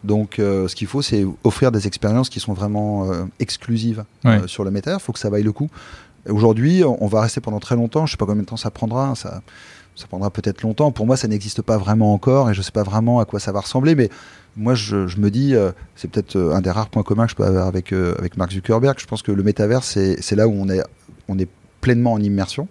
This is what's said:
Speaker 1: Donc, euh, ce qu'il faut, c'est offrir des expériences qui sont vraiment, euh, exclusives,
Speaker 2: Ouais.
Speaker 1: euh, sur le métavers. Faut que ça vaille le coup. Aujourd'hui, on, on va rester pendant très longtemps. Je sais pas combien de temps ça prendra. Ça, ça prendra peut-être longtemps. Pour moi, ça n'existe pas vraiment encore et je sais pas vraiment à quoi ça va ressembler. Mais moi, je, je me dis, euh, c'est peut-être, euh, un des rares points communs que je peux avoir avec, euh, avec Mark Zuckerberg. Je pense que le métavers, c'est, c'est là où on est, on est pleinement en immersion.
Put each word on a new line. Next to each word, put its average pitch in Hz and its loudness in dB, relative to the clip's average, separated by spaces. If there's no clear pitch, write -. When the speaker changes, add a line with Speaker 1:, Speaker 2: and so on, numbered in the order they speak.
Speaker 1:
Donc, 104 0
euh, 98 2
ce 90 -4
qu'il 104 -8
faut, 139 -4
c'est 104 2
offrir 120 4
des 104 0
expériences 113 0
qui - -8
sont 107 -4
vraiment, 104 -2
euh, 87 -4
exclusives, 113 -4
Speaker 2:
Ouais. 110 6
Speaker 1:
euh, 90 -4
sur 98 -4
le 95 -2
métavers. 101 -2
Faut - -8
que - -8
ça 107 -2
vaille 104 2
le 107 2
coup. 147 -4
Aujourd'hui, 113 4
on, 123 0
on - 0
va 107 2
rester 110 0
pendant 107 -6
très - -2
longtemps. 117 0
Je 143 -4
sais - -10
pas - -2
combien 104 0
de 90 -6
temps 117 -10
ça 110 -6
prendra. 123 -2
Ça, 95 -10
ça - -20
prendra 98 -4
peut-être 98 -4
longtemps. 113 2
Pour 110 -2
moi, 120 4
ça 120 -2
n'existe 104 -4
pas 110 2
vraiment 104 4
encore 127 4
et 101 2
je 95 -4
sais - -8
pas 104 0
vraiment 113 2
à 110 2
quoi 101 -6
ça - -6
va 98 -2
ressembler. 135 2
Mais 127 2
moi, 110 2
je, 104 0
je 87 -6
me 104 4
dis, 135 2
euh, 98 4
c'est - -10
peut-être, - -2
euh, 85 2
un 95 2
des 92 0
rares 107 -2
points 110 0
communs 107 2
que 113 -2
je - -14
peux 101 0
avoir 95 2
avec, 92 -4
euh, 90 0
avec 92 -6
Mark 92 -2
Zuckerberg. 113 0
Je - -16
pense 110 -8
que - -2
le 98 0
métavers, 107 2
c'est, 95 0
c'est - -2
là 107 4
où 110 2
on 98 -2
est, 92 0
on 95 -4
est 92 0
pleinement 120 2
en 107 0
immersion. 104 -2